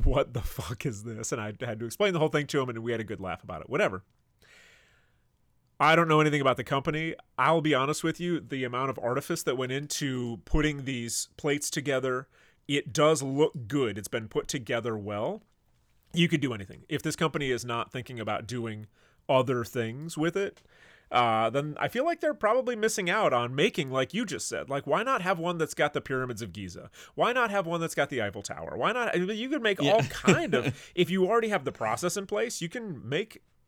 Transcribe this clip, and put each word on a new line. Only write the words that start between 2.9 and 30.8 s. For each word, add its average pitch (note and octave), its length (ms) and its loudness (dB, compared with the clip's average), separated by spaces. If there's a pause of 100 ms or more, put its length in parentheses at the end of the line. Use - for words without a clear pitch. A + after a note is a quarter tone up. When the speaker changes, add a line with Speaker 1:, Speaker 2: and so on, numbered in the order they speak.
Speaker 1:
had A2+ 80 0
a A2 40 -6
good G2 160 -8
laugh F#2 220 -6
about F2 200 -10
it. - 80 -14
Whatever. A2+ 340 0 (1800)
I D3+ 140 8
don't E3 140 6
know D#3 120 8
anything D3+ 200 4
about C3 160 4
the B2+ 80 -6
company. D#3 500 -2 (240)
I'll D#3 220 6
be D3+ 140 4
honest C#3 280 2
with D#3+ 180 -2
you, F3 200 -2
the C3 240 -6
amount B2 260 -2
of - 80 -4
artifice C#3+ 460 -2
that C3 120 0
went B2+ 160 -2
into C3 720 -4
putting D3 400 2
these A#2+ 520 -4
plates C#3+ 340 0
together, C3 560 0 (400)
it C#3+ 260 -2
does D3+ 300 4
look C3+ 460 0
good. A#2 280 0
It's G#2 120 -8
been A2 200 -4
put - 200 -2
together A#2 500 -2
well. G#2+ 440 -4 (680)
You E3+ 160 4
could E3 120 2
do B2+ 120 -2
anything. G2 360 -12
If D3 140 -2
this D#3 140 -2
company D3 340 0
is A#2 140 0
not A#2+ 280 -4
thinking B2 260 -8
about G#2+ 280 -4
doing A2 400 -6 (420)
other C3 360 4
things B2+ 540 -6
with D#3+ 180 2
it, G3 260 -6 (500)
uh, A2+ 360 4
then C#3+ 300 -2
I C#3+ 100 0
feel A#3+ 160 -2
like E4+ 160 0
they're D4+ 140 0
probably A3 420 2
missing G#3+ 320 0
out F3+ 240 4
on A#2+ 220 2
making, D3+ 360 2
like C3 220 0
you A3 140 -2
just - 220 -6
said. F#2+ 200 -4
Like, C3+ 180 -4
why D#3 160 2
not B3 200 0
have F3+ 160 2
one E3+ 200 -2
that's D#3 160 -2
got D3 180 2
the D3 80 -2
pyramids B2+ 420 -4
of F#2+ 100 -10
Giza? F#2 380 -12 (240)
Why F#3+ 180 2
not A#3+ 180 2
have G3 160 0
one E3+ 140 -2
that's E3 140 -4
got C#3+ 160 2
the B2+ 100 -2
Eiffel G2+ 220 -2
Tower? D#2 340 -8
Why C#3+ 160 0
not? A#3+ 220 0
I F3 60 2
mean, G#3 180 -2
you A#3+ 100 -4
could C#4 140 -2
make G#3 180 2
Speaker 2:
Yeah. C#3+ 120 4
Speaker 1:
all A3 100 6
kind B3+ 520 2
of, B2 360 -2